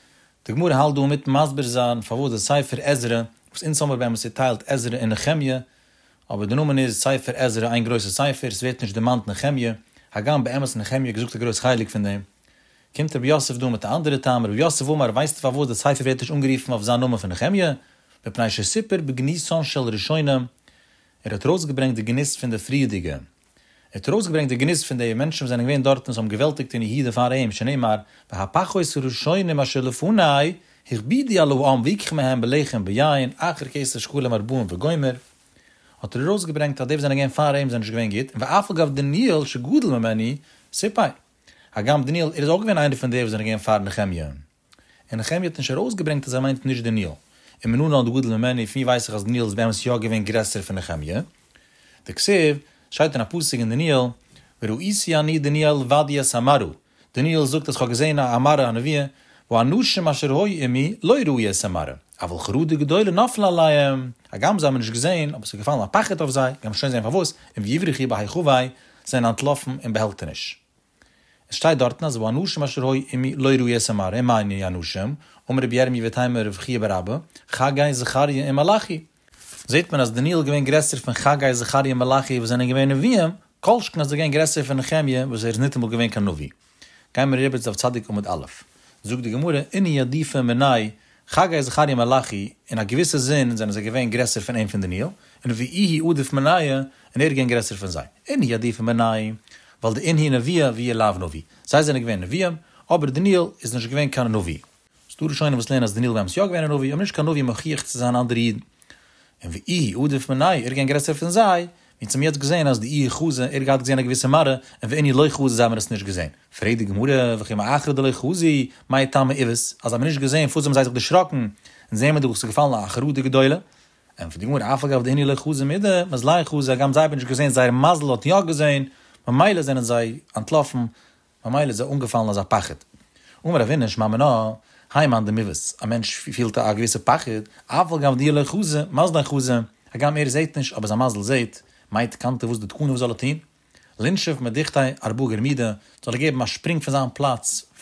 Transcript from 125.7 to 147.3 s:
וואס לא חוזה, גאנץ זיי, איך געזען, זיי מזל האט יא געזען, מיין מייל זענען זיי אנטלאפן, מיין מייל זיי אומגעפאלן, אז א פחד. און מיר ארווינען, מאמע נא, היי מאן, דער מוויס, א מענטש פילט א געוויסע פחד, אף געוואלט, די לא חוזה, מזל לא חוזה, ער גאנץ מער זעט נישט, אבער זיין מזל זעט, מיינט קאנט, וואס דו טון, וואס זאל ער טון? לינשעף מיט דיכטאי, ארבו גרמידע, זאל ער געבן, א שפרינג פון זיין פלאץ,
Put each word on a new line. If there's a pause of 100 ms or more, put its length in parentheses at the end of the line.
וואס
לא (120)
חוזה,
גאנץ
זיי,
איך
געזען,
זיי
מזל
האט
יא
געזען, (440)
מיין
מייל
זענען
זיי (180)
אנטלאפן, (680)
מיין
מייל
זיי
אומגעפאלן,
אז
א
פחד. (680)
און
מיר
ארווינען,
מאמע
נא, (420)
היי
מאן,
דער
מוויס,
א
מענטש
פילט
א
געוויסע
פחד, (360)
אף
געוואלט,
די
לא
חוזה,
מזל
לא
חוזה,
ער (340)
גאנץ
מער
זעט
נישט,
אבער
זיין
מזל
זעט, (300)
מיינט
קאנט,
וואס
דו
טון,
וואס
זאל
ער
טון? (600)
לינשעף
מיט
דיכטאי, (120)
ארבו
גרמידע, (320)
זאל
ער
געבן,
א
שפרינג
פון
זיין
פלאץ, (160)